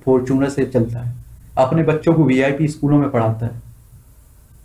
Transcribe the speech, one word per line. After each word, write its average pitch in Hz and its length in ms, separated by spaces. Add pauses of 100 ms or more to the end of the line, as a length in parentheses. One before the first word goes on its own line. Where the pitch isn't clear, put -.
fortuner 131 440
से 135 180
चलता 117 340
है, - 140 (440)
अपने 160 240
बच्चों 156 320
को 156 100
वीआईपी 135 440
स्कूलों 147 300
में 139 120
पढ़ाता 113 360
है - 140 (1040)